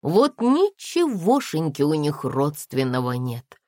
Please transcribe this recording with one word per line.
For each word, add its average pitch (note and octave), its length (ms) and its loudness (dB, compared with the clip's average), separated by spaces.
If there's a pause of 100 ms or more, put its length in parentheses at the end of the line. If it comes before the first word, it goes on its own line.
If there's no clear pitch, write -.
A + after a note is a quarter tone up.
Вот G#3+ 380 2
ничегошеньки B3 1400 0
у D3+ 120 2
них D3 300 -2
родственного B2+ 880 -2
нет. B2 560 -6